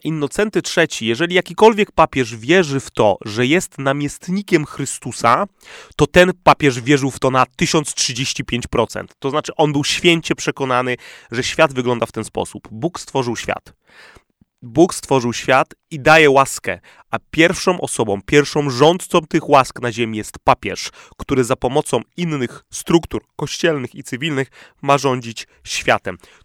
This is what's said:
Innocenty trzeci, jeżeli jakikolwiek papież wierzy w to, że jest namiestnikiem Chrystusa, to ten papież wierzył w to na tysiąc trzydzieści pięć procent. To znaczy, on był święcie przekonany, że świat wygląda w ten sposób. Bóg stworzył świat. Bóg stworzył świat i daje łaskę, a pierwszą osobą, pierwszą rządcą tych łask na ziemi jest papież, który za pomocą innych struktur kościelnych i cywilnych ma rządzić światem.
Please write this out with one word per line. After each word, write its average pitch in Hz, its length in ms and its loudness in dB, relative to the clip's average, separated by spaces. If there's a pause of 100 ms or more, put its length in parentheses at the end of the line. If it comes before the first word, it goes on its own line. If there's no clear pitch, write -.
Innocenty 160 580 -2
trzeci, - 440 -2
jeżeli 151 300 0
jakikolwiek 202 560 2
papież 127 440 0
wierzy 139 440 2
w - 120 -10
to, 107 340 2
że 113 200 -2
jest 160 320 0
namiestnikiem 147 880 -2
Chrystusa, 127 800 -2 (500)
to 147 120 2
ten 180 240 6 (120)
papież 135 380 4
wierzył 135 300 2
w - 80 -12
to 131 120 0
na 127 140 4
tysiąc - 480 -2
trzydzieści 131 500 -6
pięć 120 240 -6
procent. 104 520 -4
To 139 100 -6
znaczy, 151 280 -4
on 151 140 2
był 143 120 0
święcie 165 520 0
przekonany, 127 600 -2 (360)
że 117 120 -4
świat 160 300 2
wygląda 123 320 -2
w - 60 -6
ten 113 120 -8
sposób. - 480 -8
Bóg 117 280 -8
stworzył 120 360 -4
świat. - 380 -8 (880)
Bóg 127 340 2
stworzył 120 380 -2
świat 135 420 0 (160)
i 160 80 -10
daje 156 300 6
łaskę, 131 500 0 (320)
a 113 60 -2 (140)
pierwszą 170 500 2
osobą, 104 440 -4
pierwszą 143 440 2
rządcą 160 520 2
tych 156 280 -4
łask 135 320 4
na 120 100 -4
ziemi 113 260 -4
jest - 260 -10
papież, - 460 -2 (280)
który 131 260 0
za 123 120 -2
pomocą 135 460 -2 (160)
innych 151 460 -4 (100)
struktur - 520 -4 (100)
kościelnych 147 600 -6
i 139 80 -18
cywilnych 135 440 -6 (340)
ma 139 160 2
rządzić 127 500 -4 (160)
światem. - 540 -2 (280)